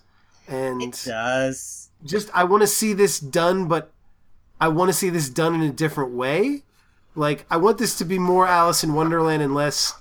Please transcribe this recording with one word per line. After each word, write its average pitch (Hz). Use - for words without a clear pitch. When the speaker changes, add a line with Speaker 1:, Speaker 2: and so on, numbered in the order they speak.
Speaker 1:
and 131
Speaker 2:
It 123
does. 127
Speaker 1:
just, 196
I 180
wanna 196
see 214
this 196
done, 175
but 156
I 160
wanna 175
see 196
this 160
done 160
in 160
a 151
different 147
way. 160
Like, 151
I 165
want 208
this -
to 202
be 185
more 185
Alice 170
in 156
Wonderland 160
and 139
less 143